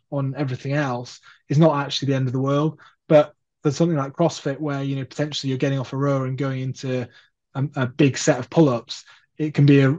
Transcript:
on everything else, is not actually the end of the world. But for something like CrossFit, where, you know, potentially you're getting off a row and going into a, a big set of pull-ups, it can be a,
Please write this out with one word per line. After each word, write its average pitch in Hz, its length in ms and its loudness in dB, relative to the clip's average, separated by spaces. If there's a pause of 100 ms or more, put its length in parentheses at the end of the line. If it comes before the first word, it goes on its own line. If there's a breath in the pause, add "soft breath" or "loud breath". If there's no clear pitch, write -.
(120)
on 139 240 -4
everything 139 380 -6
else, 139 480 -6 (260 soft breath)
is 135 100 0
not 156 220 4
actually 139 280 -6
the 135 80 2
end 131 120 -2
of 123 60 -6
the 131 60 -2
world. 143 400 -2 (280 soft breath)
But 147 260 4 (300)
for 151 80 0
something 165 260 0
like 139 160 -4
CrossFit, 143 460 -2
where, 143 240 -4
you 139 140 -4
know, 131 80 -6
potentially 147 440 -6
you're 131 80 -2
getting 139 220 0
off 135 140 -8
a 135 40 -4
row 139 260 0
and 131 140 -6
going 135 240 -4
into 127 460 -6 (480 soft breath)
a, 139 80 -2 (120)
a 127 120 0
big 131 300 2
set - 220 2
of 127 100 -10
pull-ups, 127 540 0 (340 soft breath)
it 156 160 -4
can 143 120 4
be 143 160 8
a, 135 180 4